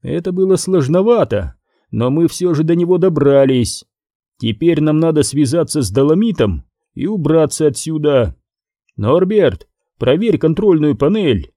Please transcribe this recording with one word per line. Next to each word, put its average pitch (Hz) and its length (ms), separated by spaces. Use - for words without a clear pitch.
Это 170 300
было 190 240
сложновато, 175 1000
но 117 200
мы 160 180
все 180 260
же 151 80
до 165 120
него 175 240
добрались. 139 840
Теперь 147 400
нам 151 180
надо 160 240
связаться 147 600
с 98 80
Доломитом 139 760
и 143 120
убраться 160 600
отсюда. 147 720
Норберт, 165 720
проверь 160 400
контрольную 160 580
панель. 151 600